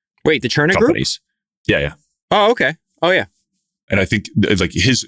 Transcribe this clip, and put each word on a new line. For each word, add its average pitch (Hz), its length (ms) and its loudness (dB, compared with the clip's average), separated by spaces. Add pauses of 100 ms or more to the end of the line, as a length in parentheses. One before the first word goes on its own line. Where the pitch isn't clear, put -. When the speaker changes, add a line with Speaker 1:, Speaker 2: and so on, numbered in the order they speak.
(240)
Speaker 1:
Wait, 151 160 0
the 123 80 -4
Cherna 147 200 0
Group? 190 100 0
Speaker 2:
companies. - 420 -2 (460)
Yeah, 92 140 0
yeah. 73 140 -4 (360)
Speaker 1:
Oh, 208 220 4
okay. 160 240 -2 (260)
Oh, 170 80 2
yeah. 160 160 0 (600)
Speaker 2:
And 98 120 0
I 95 40 2
think, 104 220 -2 (180)
uh, 104 140 0
like, 90 140 -2
his, 110 360 0